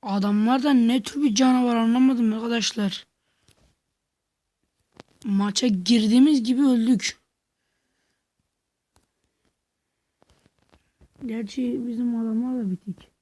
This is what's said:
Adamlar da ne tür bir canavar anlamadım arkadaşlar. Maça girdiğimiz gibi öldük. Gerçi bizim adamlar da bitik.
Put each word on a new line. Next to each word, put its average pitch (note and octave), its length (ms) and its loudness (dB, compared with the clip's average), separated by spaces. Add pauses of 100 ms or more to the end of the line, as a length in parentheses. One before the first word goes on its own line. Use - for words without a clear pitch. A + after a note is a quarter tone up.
Adamlar G#3 600 0
da C#4+ 100 0
ne A#3+ 300 2
tür C#4+ 200 -6
bir C4 120 0
canavar B3+ 420 2
anlamadım A#3 560 2
arkadaşlar. A3+ 720 -4 (2250)
Maça G3+ 420 -2
girdiğimiz A3+ 760 4
gibi B3 200 0
öldük. A#3+ 560 0 (4000)
Gerçi A#3+ 600 -6
bizim A#3+ 300 -4
adamlar A3+ 480 -4
da F#3+ 60 -4
bitik. - 400 -10 (120)